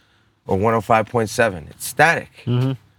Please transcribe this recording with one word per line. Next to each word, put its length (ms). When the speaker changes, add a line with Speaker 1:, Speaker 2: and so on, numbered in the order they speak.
Speaker 1:
or 100
one 200
oh 60
five 260
point 240
seven? 400
It's 160
static. 420
Speaker 2:
Mm-hmm. 280